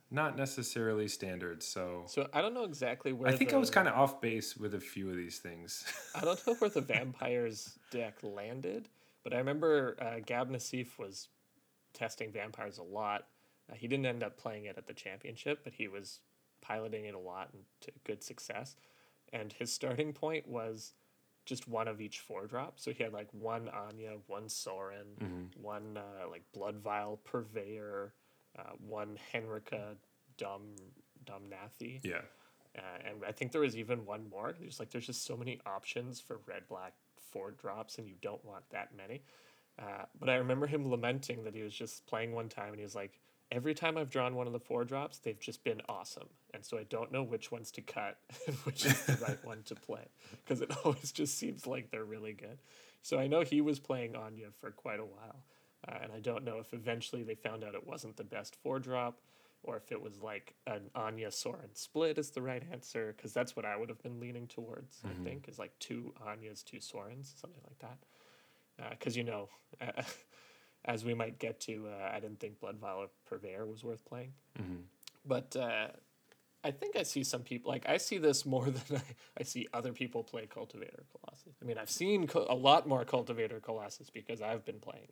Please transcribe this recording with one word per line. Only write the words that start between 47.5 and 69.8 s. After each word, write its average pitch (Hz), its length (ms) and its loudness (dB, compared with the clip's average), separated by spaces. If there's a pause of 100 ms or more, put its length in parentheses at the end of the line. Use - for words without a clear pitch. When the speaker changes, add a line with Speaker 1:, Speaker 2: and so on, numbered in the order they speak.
Speaker 2:
ones 117 220 -6
to - 80 -8
cut 104 380 -4 (140)
<laughs> - 140 -8
and 139 120 0
which - 260 -2
is 135 220 8
the 131 180 8
right - 200 0
one 110 200 -6
to 110 100 -6
play, - 320 -6 (400)
'cause 127 140 2
it - 180 0
<laughs> - 60 -4
always 139 280 4
just 143 260 0
seems - 280 -4
like 123 240 -2
they're 110 140 -4
really 107 300 -6
good." 107 240 -12 (440)
So - 160 2
I 135 80 6
know 156 140 8
he 147 200 6
was 147 200 6
playing 123 360 0
Anya 110 320 -8 (120)
for 113 100 -8
quite 107 300 -4
a 110 40 -4
while, 107 400 -14 (440)
uh, - 140 -6
and 110 100 -6
I 110 80 -8
don't 120 240 0
know 110 140 -2
if 110 160 -8
eventually 117 480 -2
they 113 140 -2
found 110 280 -4
out 104 100 -8
it 95 120 -6
wasn't 110 300 -8
the 113 80 -8
best 104 320 -8
four 135 240 0
drop, 123 400 0 (420)
or 117 140 -4
if - 160 -10
it 107 100 -2
was, 101 200 -10
like, 104 320 -6 (120)
an 101 280 -4
Anya 110 360 0
Sorin - 440 -4
split 156 440 2
is 143 120 0
the 127 120 -2
right 127 200 -2 (100)
answer, 113 440 -2
'cause 107 160 -10
that's 123 240 2
what 110 80 -2
I 104 120 0
would 113 120 -2
have 110 140 -10
been 120 180 -6
leaning 120 280 -6
towards, 117 520 -10
Speaker 1:
Mm-hmm. 92 200 -6
Speaker 2:
I 90 40 -4
think, - 240 -6
is, - 100 -12
like, - 200 -10
two 120 360 -6 (120)
Anyas, 107 380 -8
two 110 140 -12
Sorins, 117 600 -10
something 175 280 -14
like - 120 -20
that. 123 200 -12 (840)
Uh, 113 160 -6
'cause, 120 180 0
you 120 80 2
know, 104 260 -2 (280)
<laughs> 120 120 -4 (920)